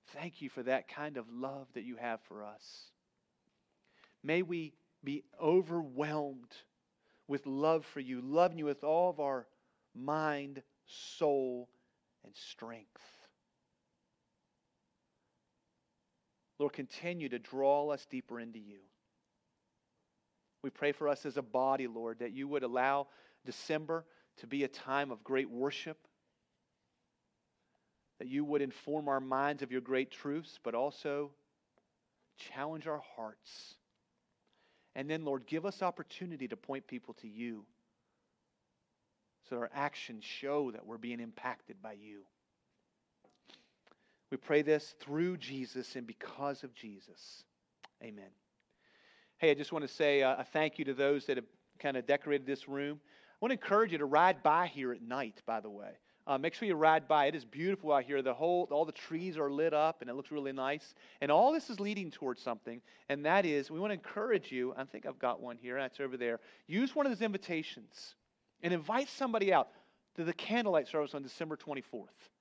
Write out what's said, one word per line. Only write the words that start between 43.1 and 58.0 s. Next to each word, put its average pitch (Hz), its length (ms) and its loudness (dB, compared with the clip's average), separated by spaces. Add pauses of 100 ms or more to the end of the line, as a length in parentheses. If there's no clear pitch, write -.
We 135 80 -6
pray 151 240 4
this 151 380 2
through 170 380 -2
Jesus 127 580 -8
and 123 120 -8
because 139 560 -6
of 123 100 -14
Jesus. - 720 -18 (580)
Amen. 104 280 -14 (1120)
Hey, 160 120 8
I - 40 8
just 147 180 -6
want 151 100 -2
to 131 100 -6
say, 143 300 6
uh, 127 140 4
a 127 60 -4
thank 156 360 0
you 143 60 0
to 135 80 0
those 139 320 4
that 135 100 0
have 117 120 -4 (320)
kind 139 180 -2
of 123 80 -4
decorated 143 400 2
this 135 240 -4
room. 143 340 -4
I - 380 -20
want 233 80 0
to 269 40 4
encourage 208 380 4
you 165 60 0
to 147 80 2
ride 156 360 8
by 165 260 6
here 131 260 -4
at 113 80 -8
night, 117 440 -6
by 113 140 0
the 107 100 -10
way. 101 220 -12 (360)
Uh, 139 100 2
make 165 160 0
sure - 140 -6
you 180 80 4
ride 156 340 6
by. 147 160 8
It 160 100 2
is 135 80 -6
beautiful 156 480 -2
out 135 120 6